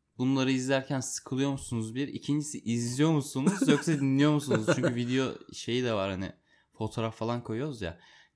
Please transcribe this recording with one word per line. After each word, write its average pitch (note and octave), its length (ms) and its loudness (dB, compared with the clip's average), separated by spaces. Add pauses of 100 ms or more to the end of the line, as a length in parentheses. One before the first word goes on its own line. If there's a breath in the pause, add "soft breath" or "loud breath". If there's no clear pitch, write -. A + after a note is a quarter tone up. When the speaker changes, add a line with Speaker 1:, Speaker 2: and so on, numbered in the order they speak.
(180)
Speaker 1:
bunları C3 340 2
izlerken C3 480 0
sıkılıyor C3+ 520 -4
musunuz? A2+ 420 -6
Bir. C3+ 140 -4
İkincisi - 520 -4
izliyor A#2+ 500 2
musunuz D3+ 580 2
yoksa D3+ 240 4
dinliyor C#3 400 4
musunuz? B2 420 2
Çünkü B2+ 200 0
Speaker 2:
<laughs> - 0 -
Speaker 1:
video B2 380 0 (200)
şeyi B2 320 -2
de A#2 80 0
var G2 180 0
hani F#2+ 220 -4 (400 soft breath)
fotoğraf A2 440 -4
falan A#2 280 -2
koyuyoruz A#2 380 -6
ya. E2 160 -6 (380 loud breath)